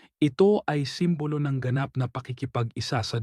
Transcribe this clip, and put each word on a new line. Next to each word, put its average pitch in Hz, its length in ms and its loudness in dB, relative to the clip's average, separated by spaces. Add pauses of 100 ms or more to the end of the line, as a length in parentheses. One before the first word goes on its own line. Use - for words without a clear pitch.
(200)
Ito 196 480 4
ay 147 160 0
simbolo 151 560 -2
ng 139 240 -2
ganap 131 320 -2
na 127 160 -2
pakikipag-isa 123 880 -4
sa 117 240 -4